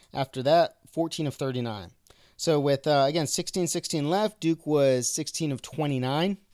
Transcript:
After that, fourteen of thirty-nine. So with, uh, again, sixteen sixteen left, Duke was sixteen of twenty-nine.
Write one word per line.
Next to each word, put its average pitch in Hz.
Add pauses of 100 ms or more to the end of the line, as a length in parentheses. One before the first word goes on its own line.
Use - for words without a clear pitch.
(140)
After -
that, 160 (140)
fourteen 160
of 135
thirty-nine. 120 (460)
So 151
with, 139
uh, 143
again, 156
sixteen 180
sixteen 151
left, 208
Duke 160
was 135
sixteen 156
of 127
twenty-nine. 147 (140)